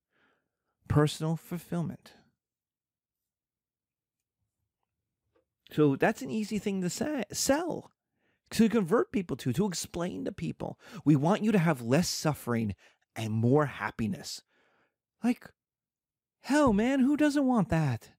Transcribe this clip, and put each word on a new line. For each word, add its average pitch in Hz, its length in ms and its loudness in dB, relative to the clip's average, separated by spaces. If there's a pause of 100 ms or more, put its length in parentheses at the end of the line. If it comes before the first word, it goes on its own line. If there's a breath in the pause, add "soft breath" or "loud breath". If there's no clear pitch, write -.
(880)
Personal 156 480 2
fulfillment. - 800 -10 (3500)
So 147 260 2
that's 220 260 0
an 240 80 -10
easy 214 280 -4
thing 196 220 -4
to 180 80 -4
say, 285 420 -6
sell, - 640 -4 (580)
to 220 200 4
convert 220 420 0
people 170 240 -4
to, 127 160 -4
to 185 140 0
explain - 580 -6
to - 80 -6
people. - 480 -10 (240 loud breath)
We 147 100 6
want 165 280 2
you 214 100 0
to 208 60 4
have 156 240 2
less 135 260 2
suffering 117 640 -2 (400 soft breath)
and 110 200 -4
more 127 320 4
happiness. 101 760 -8 (800)
Like, - 280 -2 (880)
hell, 277 320 4
man, 247 280 2
who 277 160 4
doesn't 294 280 2
want 240 240 2
that? 151 500 -2